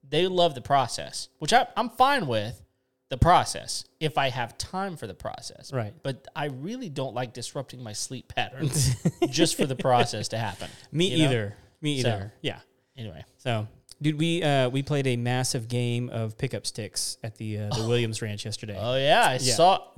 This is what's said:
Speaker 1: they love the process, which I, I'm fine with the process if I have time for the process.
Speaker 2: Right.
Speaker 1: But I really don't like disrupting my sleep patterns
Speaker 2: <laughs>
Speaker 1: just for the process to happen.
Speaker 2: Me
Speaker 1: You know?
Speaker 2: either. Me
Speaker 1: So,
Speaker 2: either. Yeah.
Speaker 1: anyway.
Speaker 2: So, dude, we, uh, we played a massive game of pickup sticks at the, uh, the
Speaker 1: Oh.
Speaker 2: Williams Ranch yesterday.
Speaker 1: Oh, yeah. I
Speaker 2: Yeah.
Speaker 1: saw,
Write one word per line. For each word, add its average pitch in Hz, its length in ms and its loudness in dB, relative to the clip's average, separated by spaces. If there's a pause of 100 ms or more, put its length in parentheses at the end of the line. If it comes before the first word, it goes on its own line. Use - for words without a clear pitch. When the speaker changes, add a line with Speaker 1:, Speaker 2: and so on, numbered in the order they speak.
Speaker 1:
they 156 200 2
love 175 260 4
the 127 80 -10
process, - 680 0 (100)
which 151 140 -2
I, 247 120 6 (100)
I'm 233 140 -2
fine 262 380 4
with 110 340 -2 (480)
the 131 80 -6
process - 680 4 (160)
if 156 160 -2
I 139 120 2
have 120 280 -6
time 190 400 -6
for 117 100 -10
the 95 60 -10
process. - 600 -12
Speaker 2:
Right. 110 200 -4 (100)
Speaker 1:
But 135 320 -8
I 147 100 -4
really 170 440 -8
don't 131 260 -6
like 123 180 -6
disrupting 139 480 -10
my 110 120 -12
sleep - 420 -8
patterns 131 600 0 (180)
Speaker 2:
<laughs> 160 160 0
Speaker 1:
just 135 260 2
for 202 100 0
the 131 120 -2
process 120 520 2
to 110 80 -4
happen. 101 320 -6 (220)
Speaker 2:
Me 170 200 2
Speaker 1:
You - 80 0
know? 156 60 6
Speaker 2:
either. 113 300 0 (260)
Me 147 200 -2
Speaker 1:
So, 120 80 2
Speaker 2:
either. 104 320 -4
Yeah. - 180 -6 (380)
Speaker 1:
anyway. 98 260 -12 (140)
Speaker 2:
So, 110 280 -2 (360)
dude, 151 180 0
we, 170 240 2
uh, 139 260 4
we 135 140 -2
played 139 240 0
a 123 80 2
massive 123 540 -2
game 120 400 -2
of 110 280 -4
pickup 123 300 -6
sticks - 560 -8
at 110 140 -10
the, 107 220 -6
uh, 104 160 -6
the 110 80 -2
Speaker 1:
Oh. 113 40 -2
Speaker 2:
Williams 117 340 0
Ranch 104 240 -8
yesterday. 104 340 -8
Speaker 1:
Oh, 120 180 -2
yeah. 156 280 6
I 135 80 4
Speaker 2:
Yeah. 127 220 0
Speaker 1:
saw, 175 240 6 (180)